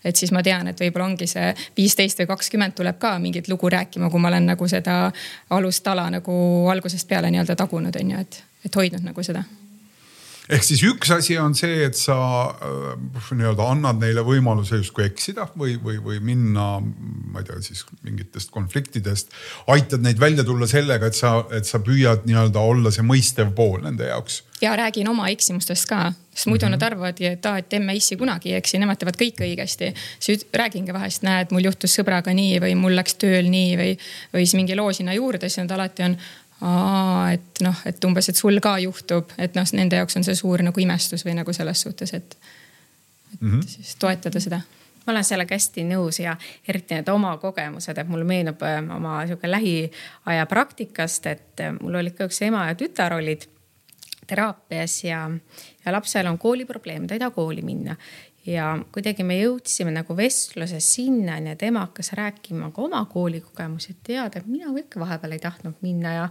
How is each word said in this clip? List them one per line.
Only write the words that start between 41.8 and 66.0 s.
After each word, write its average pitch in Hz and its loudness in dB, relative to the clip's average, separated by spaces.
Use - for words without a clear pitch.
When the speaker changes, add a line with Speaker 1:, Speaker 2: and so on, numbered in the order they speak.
Speaker 1:
suhtes, - -8
et, - -10
et - -16
Speaker 2:
Mhm. 110 2
Speaker 1:
siis - -14
toetada 180 0
seda. 175 -4
Speaker 3:
Ma 233 0
olen 214 0
sellega 185 -2
hästi 196 -2
nõus 175 -2
ja 170 -4
eriti 180 -4
need 156 -4
oma 190 2
kogemused, 160 -8
et 156 -6
mulle 165 -2
meenub, 170 -2
äh, 151 -2
oma 160 -6
sihuke 175 -4
lähiaja 165 -2
praktikast, - -2
et, - -10
äh, 156 -6
mul 175 -6
oli 175 -4
ka 180 -6
üks 180 -6
ema 208 0
ja 165 -2
tütar 180 -2
olid 156 -4
teraapias 180 -4
ja, 160 -4
ja 180 -2
lapsel 202 -2
on 170 0
kooliprobleem, 233 -4
ta 185 -6
ei 226 -4
taha 254 -4
kooli 160 -4
minna. 160 -6
Ja 160 -2
kuidagi 202 -4
me 180 0
jõudsime 220 -2
nagu 165 -4
vestluses 175 -2
sinnani, 185 0
et - -14
ema 220 0
hakkas - -10
rääkima 196 -8
ka 208 -8
oma 302 -4
koolikogemusi, 165 -6
et - -20
tead, 240 -6
et 185 -12
mina 285 -6
ikka 294 -10
vahepeal 165 -8
ei 160 -10
tahtnud 170 -10
minna 170 -4